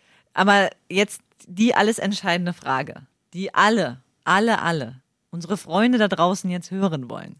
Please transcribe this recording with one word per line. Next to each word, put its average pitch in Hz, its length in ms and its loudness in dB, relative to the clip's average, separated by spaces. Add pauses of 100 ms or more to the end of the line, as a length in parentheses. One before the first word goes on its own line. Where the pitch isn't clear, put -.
(340)
Aber 196 360 4 (200)
jetzt 196 320 -2 (240)
die 214 300 2
alles 214 240 2
entscheidende 180 540 -2
Frage, 135 520 -6 (280)
die 190 200 -8
alle, 180 480 2 (220)
alle, 208 380 2
alle, 131 400 -4 (280)
unsere 170 280 -6
Freunde 220 420 2
da 214 80 4
draußen 180 420 0
jetzt 175 220 -6
hören 160 380 -2
wollen. 110 300 -14